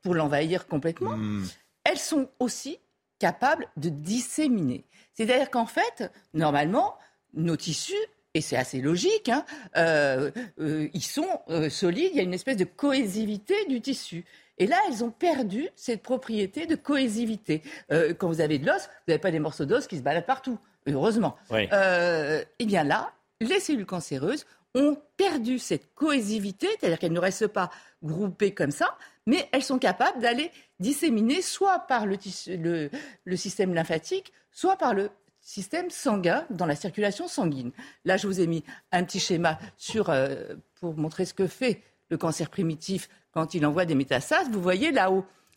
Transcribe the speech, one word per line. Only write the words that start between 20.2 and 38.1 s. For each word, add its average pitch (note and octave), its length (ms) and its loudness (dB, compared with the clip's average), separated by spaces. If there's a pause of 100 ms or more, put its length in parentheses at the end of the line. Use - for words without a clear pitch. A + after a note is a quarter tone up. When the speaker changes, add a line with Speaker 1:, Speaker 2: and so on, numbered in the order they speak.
Speaker 1:
partout, B3+ 340 -2 (280)
heureusement. D#3+ 480 2 (140)
Speaker 2:
Oui. A2 240 2
Speaker 1:
Euh, F3 720 2 (160)
eh A#3+ 60 -2
bien G3 180 4
là, D3+ 280 0 (300)
les D#4 180 2
cellules A#3+ 260 -2
cancéreuses E3+ 600 -4 (300)
ont C#4+ 220 4 (180)
perdu C4 420 0
cette - 380 -4
cohésivité, A3 720 0 (120)
c'est-à-dire E3+ 200 0
qu'elles E3 140 0
ne E3+ 60 0
restent F#3+ 280 0
pas F#3 240 -2 (320)
groupées F#3 500 0
comme D3 180 0
ça, - 260 -2 (280)
mais C#4 260 2
elles C4+ 120 2
sont C4 160 0
capables A#3+ 420 2
d'aller A#3+ 300 0 (280)
disséminer B3+ 600 2
soit F#4+ 460 2
par A#3 180 2
le G3 120 0
tissu, F#3 400 -10
le, D#3+ 340 -2 (340)
le F#3 100 -2
système F#3 380 -2
lymphatique, E3+ 580 -2 (200)
soit F#4+ 240 2
par C#4+ 180 2
le G3+ 160 0 (300)
système E4 500 -6
sanguin, G#3 600 0
dans F3+ 160 -2
la D3+ 100 2
circulation G3+ 520 -2
sanguine. C#3+ 440 -2 (340)
Là, F3+ 120 2